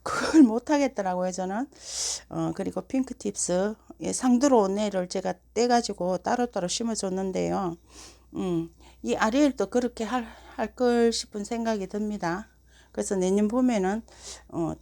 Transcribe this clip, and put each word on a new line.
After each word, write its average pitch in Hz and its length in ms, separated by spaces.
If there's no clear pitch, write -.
그걸 - 400
<laughs> - 0
못하겠더라고요, 214 920
저는. 190 340
어, 165 260
그리고 185 280
핑크팁스, 208 920
예, 180 120
상두로 247 480
온 196 180
애를 196 300
제가 185 260
떼가지고 214 640
따로따로 233 500
심어줬는데요. 185 1080
음, 170 340
이 233 120
아리엘도 262 520
그렇게 240 380
할, 226 220
할 220 180
걸 240 380
싶은 214 320
생각이 226 440
듭니다. 208 600
그래서 208 240
내년 190 320
봄에는, 220 540
어, 165 340